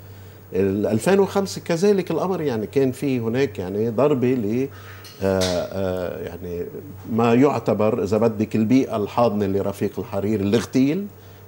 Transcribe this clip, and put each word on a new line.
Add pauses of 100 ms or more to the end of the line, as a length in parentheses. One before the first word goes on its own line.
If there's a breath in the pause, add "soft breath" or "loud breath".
(540 loud breath)
ال
ألفين
وخمسة
كذلك
الأمر،
يعني
كان
في
هناك
يعني
ضربة
ل، (560 loud breath)
آه،
آه،
يعني (460)
ما
يعتبر
إذا
بدك
البيئة
الحاضنة
لرفيق
الحرير
الاغتيال (420 loud breath)